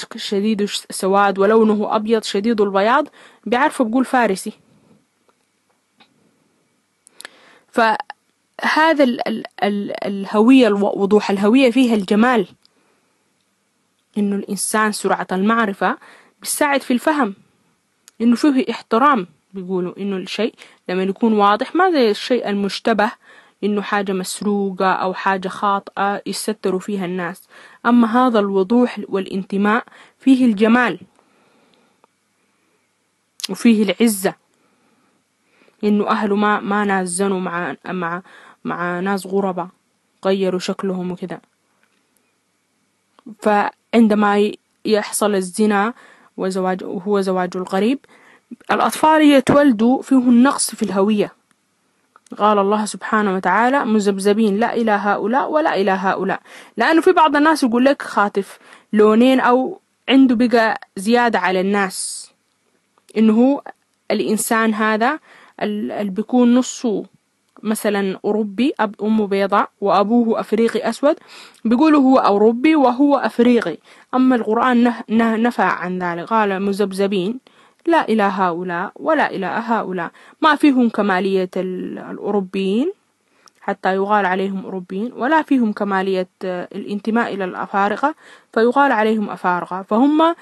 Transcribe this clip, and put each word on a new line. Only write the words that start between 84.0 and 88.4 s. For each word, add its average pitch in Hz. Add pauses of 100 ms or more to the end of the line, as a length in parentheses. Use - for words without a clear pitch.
عليهم 190
أوروبيين، 190
ولا 302
فيهم 247
كمالية، 190 (160)
آه، 180
الانتماء 208
إلى 196
الأفارقة 202 (380)